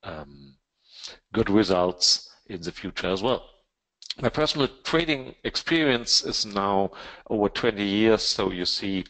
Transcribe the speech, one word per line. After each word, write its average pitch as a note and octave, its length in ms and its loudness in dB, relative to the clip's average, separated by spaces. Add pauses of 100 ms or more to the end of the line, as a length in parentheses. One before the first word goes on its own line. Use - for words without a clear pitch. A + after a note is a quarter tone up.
um, C#2 540 -14 (760)
good A2 180 2
results F2+ 800 4 (160)
in F#2+ 160 -10
the E2+ 100 -8
future - 360 -6
as F#2+ 140 0
well. A#2+ 260 -2 (720)
My B2 80 0
personal D3+ 400 0 (140)
trading D#3 520 -2 (100)
experience C3 760 0
is - 220 -4
now G2 460 0 (400)
over G#2 180 2
twenty G#2 360 0
years, G#2 380 4
so - 280 -2
you F2+ 140 -4
see F#2+ 460 -4